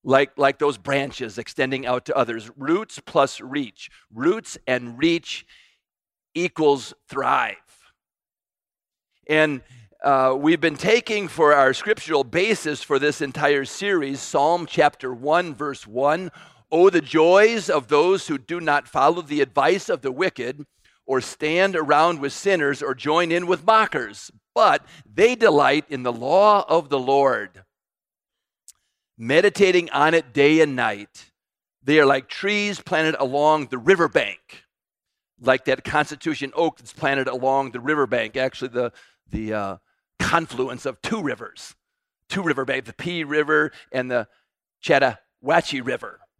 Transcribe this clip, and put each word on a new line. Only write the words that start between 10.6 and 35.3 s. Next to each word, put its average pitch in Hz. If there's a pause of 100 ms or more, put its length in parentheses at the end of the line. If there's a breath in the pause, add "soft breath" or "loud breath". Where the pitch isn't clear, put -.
been 156
taking 214
for 151
our 135
scriptural 156
basis 160
for 139
this 147
entire 143
series, 147
Psalm 160
chapter 147
one, 151
verse 135
one. 143 (400 loud breath)
"Oh, 175
the 180
joys 180
of 147
those 170
who 143
do 165
not 143
follow 156
the 147
advice 143
of 151
the 131
wicked, 143 (380)
or 131
stand 175
around 156
with 139
sinners, 151
or 135
join 160
in 175
with 170
mockers. 160 (240)
But 175 (180 loud breath)
they 233
delight 151
in 127
the 127
law 185
of 156
the 139
Lord, 127 (1500)
meditating 180
on 147
it 156
day 151
and 147
night. 107 (500)
They 147
are 143
like 135
trees 208
planted 160
along 143
the 127
riverbank," 143 (760)